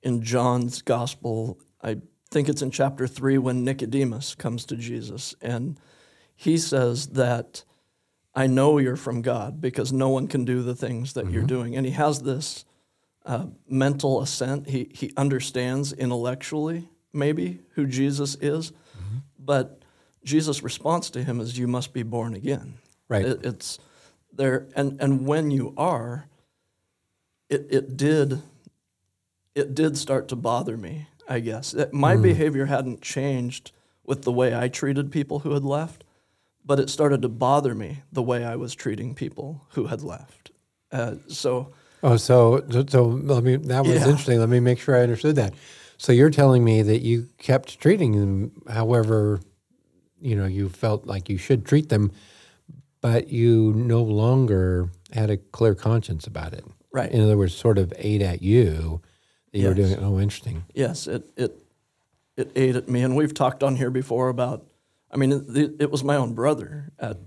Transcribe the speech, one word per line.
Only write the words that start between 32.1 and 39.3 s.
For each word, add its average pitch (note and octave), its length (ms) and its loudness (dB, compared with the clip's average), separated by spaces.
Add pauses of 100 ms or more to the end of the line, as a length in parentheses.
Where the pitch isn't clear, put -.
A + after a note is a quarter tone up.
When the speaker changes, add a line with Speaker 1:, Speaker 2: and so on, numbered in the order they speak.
Speaker 2:
Mm. A2 60 4
Speaker 1:
behavior D3+ 440 4
hadn't C3 360 -4
changed C3 680 -6 (320)
with C#3 180 -4
the B2+ 100 -2
way B2 240 2
I B2 120 -2
treated C#3 420 -2
people D3 300 -4
who D3 120 -6
had C#3+ 120 -2
left, D3+ 400 -6 (600)
but C#3 140 2
it C3+ 120 0
started C#3+ 320 2
to C3 60 -2
bother B2+ 460 0
me G#2+ 280 -10 (100)
the C3 100 -4
way A#2+ 220 -2
I A#2 100 -6
was B2 200 -10
treating A2 420 -8
people - 540 -12